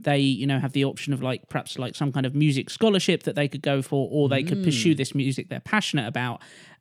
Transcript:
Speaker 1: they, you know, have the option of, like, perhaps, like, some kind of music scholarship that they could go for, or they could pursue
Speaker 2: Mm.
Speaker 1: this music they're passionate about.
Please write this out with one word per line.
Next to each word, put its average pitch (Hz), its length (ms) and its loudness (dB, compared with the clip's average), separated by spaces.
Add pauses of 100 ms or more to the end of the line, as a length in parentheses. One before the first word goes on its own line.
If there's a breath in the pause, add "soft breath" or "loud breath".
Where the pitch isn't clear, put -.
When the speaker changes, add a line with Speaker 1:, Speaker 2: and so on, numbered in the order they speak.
Speaker 1:
they, 143 160 4
you 135 260 2
know, 135 140 2
have 135 120 -2
the 139 120 2
option - 280 -4
of, 127 80 -2
like, 131 280 -4
perhaps, - 300 -8
like, 123 180 -6
some 143 160 -2
kind 135 120 -2
of 135 100 -4
music 143 360 2
scholarship 190 540 2
that 156 100 -4
they 143 140 0
could 143 140 -8
go 139 200 0
for, 139 280 -2
or 143 180 2
they 135 160 2
could 175 180 -2
pursue 156 320 4
Speaker 2:
Mm. - 40 0
Speaker 1:
this 131 160 -4
music 135 340 0
they're 123 120 -8
passionate 160 460 -2
about. 123 340 -4 (400 loud breath)